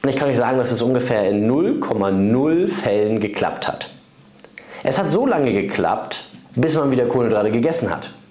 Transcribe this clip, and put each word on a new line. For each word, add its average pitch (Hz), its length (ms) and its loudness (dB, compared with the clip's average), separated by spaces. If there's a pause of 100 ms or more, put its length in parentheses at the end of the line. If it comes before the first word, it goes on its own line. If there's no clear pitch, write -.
Und 139 40 2
ich 135 80 -2
kann 139 120 0
euch 120 80 0
sagen, 123 220 2
dass 120 120 0
es 113 120 0
ungefähr 120 440 2
in 104 200 2
null 147 320 2
Komma 98 320 0
null 131 560 2
Fällen 107 520 0
geklappt - 480 -4
hat. - 220 -8 (960)
Es - 160 0
hat 165 120 -2
so 220 140 2
lange 151 260 2
geklappt, 98 760 -2 (300)
bis 156 200 0
man 139 160 2
wieder 123 140 2
Kohlenhydrate 110 440 2
gegessen 120 400 0
hat. 76 220 -8 (200)